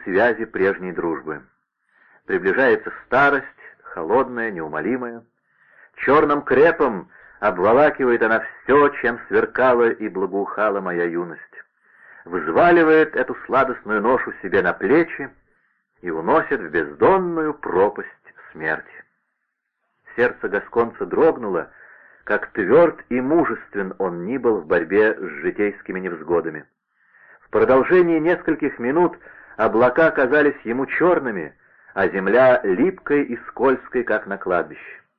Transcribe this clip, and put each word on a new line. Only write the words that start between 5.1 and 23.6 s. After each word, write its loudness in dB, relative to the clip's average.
Черным 2
крепом — 2
обволакивает 2
она 0
все, 2
чем -2
сверкала 2
и -4
благоухала -4
моя -4
юность. -6
Взваливает 4
эту -4
сладостную -2
ношу 0
себе 0
на 0
плечи 0
и -8
уносит 0
в -12
бездонную 0
пропасть -2
смерти". -6
Сердце -2
гасконца -4
дрогнуло, 0
как -4
тверд 4
и -2
мужествен -2